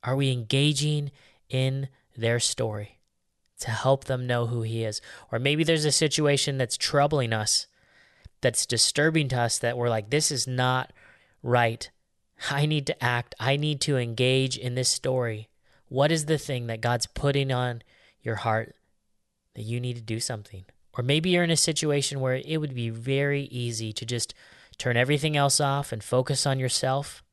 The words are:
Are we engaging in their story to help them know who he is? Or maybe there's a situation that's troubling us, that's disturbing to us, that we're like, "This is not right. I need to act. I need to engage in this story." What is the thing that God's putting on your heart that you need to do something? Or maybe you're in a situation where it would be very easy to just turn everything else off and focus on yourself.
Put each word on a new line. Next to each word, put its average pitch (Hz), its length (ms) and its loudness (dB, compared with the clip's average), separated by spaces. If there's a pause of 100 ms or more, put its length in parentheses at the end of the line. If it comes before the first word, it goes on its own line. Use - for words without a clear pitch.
Are 127 120 0
we 135 160 2
engaging 143 800 2 (380)
in 135 380 -2 (300)
their 117 220 2
story 107 600 -4 (600)
to - 120 -6
help 135 340 0
them 127 220 -4
know 120 200 0
who 117 160 -2
he 113 200 -4
is? 107 180 -4 (300)
Or 117 80 -2
maybe 147 240 2
there's 156 220 2
a 147 60 4
situation 143 680 2
that's 127 200 -2
troubling 143 540 2
us, 107 360 0 (760)
that's - 240 0
disturbing 147 640 2
to 127 100 0
us, 117 200 0
that 120 180 -2
we're 120 120 0
like, 110 200 -2
"This 151 220 2
is 131 160 -2
not 127 440 0 (520)
right. 120 460 2 (600)
I 143 160 2
need 151 220 0
to - 160 -4
act. 120 360 -2
I 131 160 0
need 147 260 -2
to 139 160 0
engage 127 600 2
in 123 160 -6
this 127 160 0
story." 117 580 -2 (400)
What 139 240 2
is 160 140 0
the 151 140 0
thing 123 280 -6
that 113 140 -6
God's 120 240 0
putting 139 460 0
on 123 320 -2 (380)
your 113 160 -4
heart 110 380 -2 (760)
that 113 80 -14
you 113 180 -4
need 123 160 -6
to 120 60 -14
do 110 180 -6
something? 101 460 -8 (320)
Or 123 60 -2
maybe 156 260 4
you're 175 140 4
in 170 80 2
a 156 60 4
situation 143 600 0
where 131 240 0
it 160 140 -4
would 147 160 -4
be 117 160 -4
very 135 540 0
easy 117 500 -6
to - 120 -8
just 117 280 -4 (440)
turn 120 200 0
everything 147 400 2
else 139 220 4
off 139 320 0
and 107 120 -8
focus 127 420 0
on 135 140 2
yourself. 131 720 -2